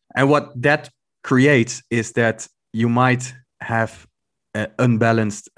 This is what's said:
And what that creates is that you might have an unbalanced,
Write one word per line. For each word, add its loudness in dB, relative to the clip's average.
And 2
what -2
that 0
creates 2
is -4
that -2
you -2
might 0
have -6
an -6
unbalanced, 0